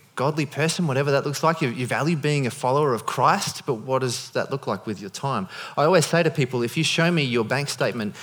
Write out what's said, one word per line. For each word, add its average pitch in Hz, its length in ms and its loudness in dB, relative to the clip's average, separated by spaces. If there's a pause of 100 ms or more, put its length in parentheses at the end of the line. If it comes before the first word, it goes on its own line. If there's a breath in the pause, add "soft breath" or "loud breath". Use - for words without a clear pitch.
(160)
godly 143 300 0
person, 160 400 -2
whatever 139 240 2
that 139 160 2
looks 143 160 -4
like. 165 180 2
You, 143 80 2
you 123 180 -4
value 135 300 0
being 143 300 0
a 113 40 -2
follower 135 440 0
of 104 100 -4
Christ, - 600 0
but 135 80 0
what 131 260 -2
does 123 300 -4
that - 200 -4
look 135 160 -6
like 101 200 -4
with 101 140 -6
your 98 100 -10
time?" 117 380 -4 (280 loud breath)
I 143 80 4
always 170 220 6
say 170 160 4
to 160 80 2
people, 127 320 0
"If 117 140 -4
you 165 80 2
show 170 260 2
me 165 120 2
your 120 220 2
bank 139 240 -2
statement 113 540 -2